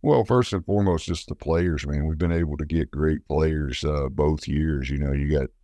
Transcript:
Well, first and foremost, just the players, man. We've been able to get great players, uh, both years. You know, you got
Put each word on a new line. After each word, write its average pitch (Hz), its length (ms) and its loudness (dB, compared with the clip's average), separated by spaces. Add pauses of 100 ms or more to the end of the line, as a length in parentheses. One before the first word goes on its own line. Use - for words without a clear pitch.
Well, 135 240 4
first 123 260 2
and 92 140 -2
foremost, 98 420 2
just - 220 -6
the 76 60 -8
players, 82 520 0
man. 73 180 -2
We've 78 120 -2
been 85 140 0
able 82 260 0
to 78 80 -4
get 80 260 -2
great 76 360 0
players, 76 560 0
uh, 73 260 -2
both 73 380 0
years. 71 420 0
You 69 80 -2
know, 69 160 0
you 71 180 0
got 67 180 0 (140)